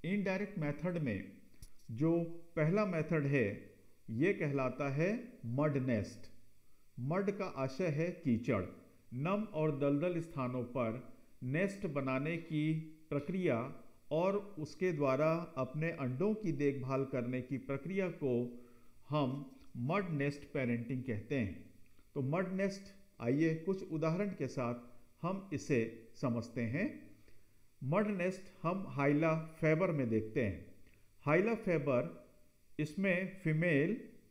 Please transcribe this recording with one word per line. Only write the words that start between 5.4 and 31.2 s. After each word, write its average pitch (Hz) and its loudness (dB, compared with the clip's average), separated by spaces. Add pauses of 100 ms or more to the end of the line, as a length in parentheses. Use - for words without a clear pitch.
mud 139 2
nest। 127 0 (720)
Mud 185 2
का 196 -2
आशय 180 -2
है 160 2
कीचड़। 117 2 (500)
नम 190 0
और 156 0
दलदल 147 2
स्थानों 127 -2
पर 120 -2 (300)
nest 185 -2
बनाने 139 0
की 156 0 (200)
प्रक्रिया 143 0 (260)
और 190 2
उसके 170 0
द्वारा 151 2
अपने 160 -2
अंडों 160 0
की 180 -2
देखभाल 135 2
करने 127 -2
की 131 -4
प्रक्रिया 175 -2
को 127 0 (460)
हम 143 0 (200)
mud 170 0
nest 143 -2
parenting 127 -2
कहते 117 -4
हैं। 107 -2 (440)
तो 143 0
मड 170 0
nest, 190 -2 (380)
आइए 147 2
कुछ 190 -4
उदाहरण 160 0
के 147 -4
साथ 120 -2 (480)
हम 190 -4
इसे 120 0 (120)
समझते 120 -2
हैं। 139 -2 (720)
मड 185 2
नेस्ट 185 -2 (200)
हम 185 -2
हाइला 147 4
फेबर 160 2
में 139 0
देखते 110 2
हैं। 85 -4 (460)